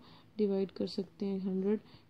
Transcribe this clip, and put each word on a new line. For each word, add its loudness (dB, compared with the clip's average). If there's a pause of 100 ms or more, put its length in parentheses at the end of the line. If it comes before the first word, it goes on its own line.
(380)
divide 2
कर -2
सकते -4
हैं 0
हंड्रेड, 2 (300)